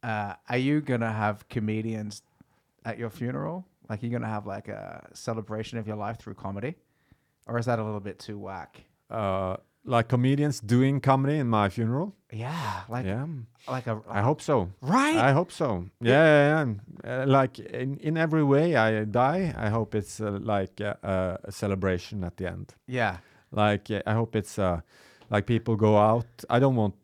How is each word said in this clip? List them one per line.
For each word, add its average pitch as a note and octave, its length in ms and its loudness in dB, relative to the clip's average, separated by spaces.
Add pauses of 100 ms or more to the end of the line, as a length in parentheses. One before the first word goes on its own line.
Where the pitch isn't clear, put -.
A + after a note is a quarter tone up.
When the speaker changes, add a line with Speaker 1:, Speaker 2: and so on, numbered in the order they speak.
Speaker 1:
Uh, G#2+ 320 -4 (140)
are B2+ 100 0
you C#3+ 220 2
gonna A#2+ 320 -2
have G#2+ 360 -2
comedians G#2+ 760 -4 (600)
at A2 140 -8
your A#2 120 -6
funeral? C#3+ 560 -6 (220)
Like, G#2+ 140 -6
you're A#2+ 100 -4
gonna A#2 200 -4
have, G#2 140 -6
like, G2+ 220 -10
a G2 460 -14
celebration A2 640 -6
of G#2 80 -6
your G#2+ 100 -6
life G#2 220 -6
through G#2+ 160 -14
comedy? G2+ 420 -8 (720)
Or A#2 120 -2
is A#2 80 -2
that A#2+ 120 0
a A2 60 -2
little G#2+ 160 -4
bit G2 180 -10
too G#2 200 -12
whack? F#2+ 460 -14 (260)
Speaker 2:
Uh, F#2+ 460 -2 (280)
like, A#2 240 2
comedians C#3 520 2
doing B2+ 400 4
comedy C#3 380 2
in B2+ 100 0
my G#2+ 200 4
funeral? B2 460 -2 (180)
Speaker 1:
Yeah, A2+ 560 -6
like, A2+ 180 -6
Speaker 2:
Yeah. A2+ 200 -4 (420)
Speaker 1:
like C3 180 -6
a, A2 220 -4
Speaker 2:
I G2+ 120 -2
hope C#3 220 2
so. A2 260 2 (120)
Speaker 1:
Right? C4 360 2
Speaker 2:
I B2+ 160 6
hope E3 200 2
so. G2 340 -2 (140)
Speaker 1:
Yeah. A#2+ 120 2
Speaker 2:
Yeah, D3+ 120 8
yeah, D3 500 6 (300)
yeah. B2+ 180 -4
Uh, C3+ 40 0
like, C3 340 4
in, C3+ 380 -6
in D3+ 180 -2
every D#3+ 260 2
way D3 320 4
I A2 300 4
die, C3+ 520 2
I A2 120 -2
hope A2 260 -2
it's, G#2 260 -4
uh, G2+ 220 -4
like, G2+ 380 -2
uh, F#2+ 640 -2
a G2+ 80 -12
celebration F#2+ 720 -2
at E2+ 120 -8
the F#2 120 -6
end. F2+ 260 -12 (140)
Speaker 1:
Yeah. A2+ 300 -2 (340)
Speaker 2:
Like, G#2 400 0
uh, G2+ 140 -4
I G#2+ 80 0
hope A2+ 200 -2
it's, G#2+ 240 -4
uh, F2+ 220 0 (500)
like, G#2 160 0
people A2+ 300 0
go G#2+ 220 6
out. A2 280 4 (240)
I A#2+ 80 4
don't C3+ 160 4
want G#2+ 280 2